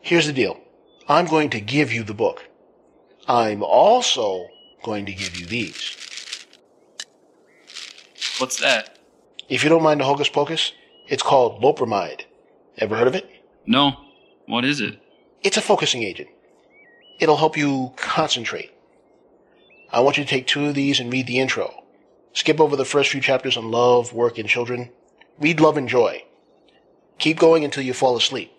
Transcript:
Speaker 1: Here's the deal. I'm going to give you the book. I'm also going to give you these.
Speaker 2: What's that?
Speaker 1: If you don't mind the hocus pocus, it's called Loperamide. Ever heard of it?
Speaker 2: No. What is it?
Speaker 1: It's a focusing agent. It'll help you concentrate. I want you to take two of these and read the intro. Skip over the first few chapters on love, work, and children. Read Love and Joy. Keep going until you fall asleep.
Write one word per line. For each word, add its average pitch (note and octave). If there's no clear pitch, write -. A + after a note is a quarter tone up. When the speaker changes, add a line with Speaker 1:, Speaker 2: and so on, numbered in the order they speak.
Speaker 1:
Here's E3
the D3+
deal. G#2+
I'm E3
going D#3
to A#2
give B2
you A#2
the G#2+
book. G#2
I'm A2
also A2+
going G#2
to G2
give F#2
you F2
these. G#2
Speaker 2:
What's C3
that? C3
Speaker 1:
If A#2+
you D3+
don't E3
mind D3+
the C3
hocus C#3+
pocus, D3
it's C#3
called A2+
Loperamide. A2
Ever G#2+
heard A#2+
of C3+
it? F#3
Speaker 2:
No. C3+
What A#2+
is C#3+
it? G#2
Speaker 1:
It's G3
a G#3
focusing C#3
agent. F#2
It'll D#3
help D#3
you C3+
concentrate. -
I A#2+
want C#3
you D3
to -
take C3
two D3
of D3
these C#3
and A#2+
read B2+
the B2
intro. B2
Skip D#3
over D3
the C3
first C#3
few C#3
chapters C3
on A2+
love, A#2+
work, A#2
and G#2
children. B2
Read D#3
Love D3+
and C3
Joy. A2+
Keep D#3+
going E3
until C#3
you B2+
fall B2+
asleep. A2